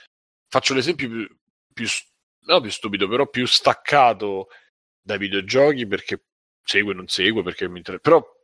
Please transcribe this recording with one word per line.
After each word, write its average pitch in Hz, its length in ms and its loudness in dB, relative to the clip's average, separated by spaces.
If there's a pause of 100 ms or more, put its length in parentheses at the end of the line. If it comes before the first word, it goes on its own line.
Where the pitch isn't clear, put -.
(480)
faccio - 260 0
l'esempio 135 340 -2
più, 113 280 -10 (360)
più 117 140 -8
s-, - 200 -6 (400)
no, 170 160 4
più 107 80 -8
stupido, 101 380 -4
però 123 200 0
più 123 180 -4
staccato 110 1000 2 (540)
dai 101 160 -6
videogiochi, 107 680 2
perché 98 380 -6 (380)
segue 101 300 0
o 95 40 -6
non 90 120 -16
segue, 101 340 0
perché 87 260 -6
mi 90 100 -12
inter-, 90 220 -12
però, 151 220 4 (220)